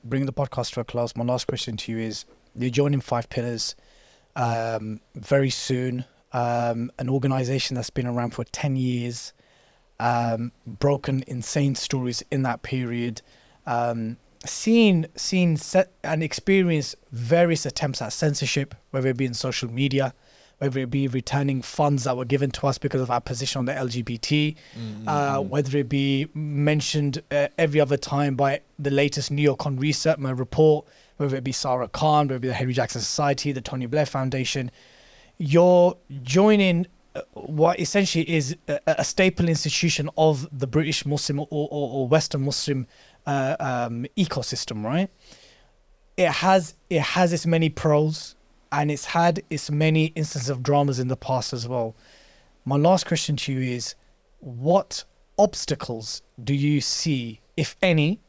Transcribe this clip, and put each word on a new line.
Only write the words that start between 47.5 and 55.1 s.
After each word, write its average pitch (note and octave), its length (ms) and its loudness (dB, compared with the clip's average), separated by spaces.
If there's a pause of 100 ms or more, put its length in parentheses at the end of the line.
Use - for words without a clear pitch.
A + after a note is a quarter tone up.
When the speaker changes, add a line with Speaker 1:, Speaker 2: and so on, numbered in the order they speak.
Speaker 1:
pros, D#3 680 0 (340)
and D3 220 0
it's C#3+ 140 -4
had E3+ 440 2
its D3+ 220 -4
many D#3 420 4
instances D3 340 -4
of B2+ 140 -4
dramas C#3+ 380 2
in B2+ 80 0
the B2+ 80 -2
past - 360 -2
as A#2 140 -6
well. A#2+ 300 -4 (680)
My C3+ 120 0
last E3+ 300 4
question D#3 300 0
to C#3 160 -4
you C3 80 -2 (140)
is, A#2+ 220 -8 (420)
what C#3+ 640 0 (340)